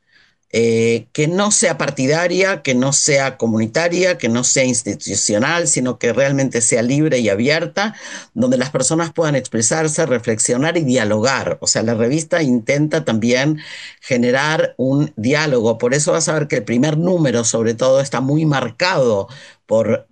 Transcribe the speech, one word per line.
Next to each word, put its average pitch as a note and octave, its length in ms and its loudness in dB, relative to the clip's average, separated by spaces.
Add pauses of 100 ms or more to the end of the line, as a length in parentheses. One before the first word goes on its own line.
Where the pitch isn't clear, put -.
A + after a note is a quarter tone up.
(520)
eh, A2+ 600 0
que D3+ 160 0
no G3+ 240 0
sea E3+ 260 0
partidaria, E3 840 0
que C3 120 0
no C3 180 2
sea C#3 440 0
comunitaria, E3 840 0
que A#2+ 120 -2
no A#2+ 120 0
sea C3 220 2
institucional, A#2 1040 -2
sino B2+ 300 -2
que A#2+ 160 0
realmente C3+ 480 0
sea A#2 200 0
libre C3+ 380 2
y A2 80 0
abierta, D#3+ 640 0 (380)
donde B2+ 240 0
las B2 140 -2
personas D#3+ 420 -2
puedan D3+ 240 0
expresarse, D#3 720 -2
reflexionar B2 720 0
y D#3+ 60 0
dialogar. A2 760 0
O - 60 -6
sea, - 160 0
la A2+ 120 0
revista D3+ 480 0
intenta D3 600 0
también B2 560 0 (400)
generar C3+ 800 0
un C3+ 380 0
diálogo. B2 600 2
Por B2 180 0
eso D3+ 180 0
vas D#3+ 160 0
a E3 40 -2
ver D3+ 160 -2
que C#3+ 80 -2
el B2 80 -4
primer C3 320 0
número, D#3 480 2
sobre A#2 300 0
todo, C3 260 2
está C3+ 200 -4
muy C#3+ 240 0
marcado C3 840 0 (380)
por, A2 460 0